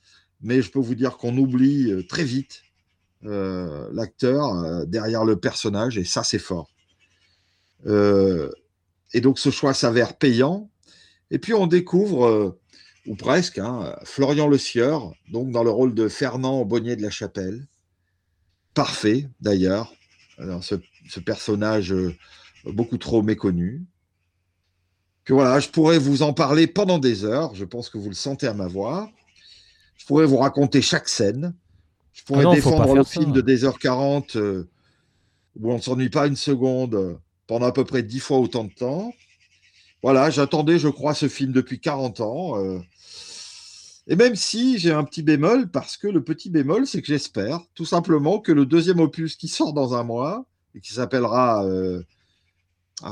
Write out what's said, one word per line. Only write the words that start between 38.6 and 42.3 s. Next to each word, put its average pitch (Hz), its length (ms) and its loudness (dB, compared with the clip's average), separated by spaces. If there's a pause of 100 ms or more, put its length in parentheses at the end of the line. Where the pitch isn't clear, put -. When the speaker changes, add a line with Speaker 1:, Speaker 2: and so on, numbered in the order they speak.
Speaker 1:
de 98 80 -14
temps. 170 400 -8 (880)
Voilà, 135 280 4
j'attendais, 147 480 2
je 151 100 2
crois, 143 260 -2
ce 143 140 0
film 135 240 -4
depuis 127 280 0
quarante 131 400 -4
ans. 127 360 -6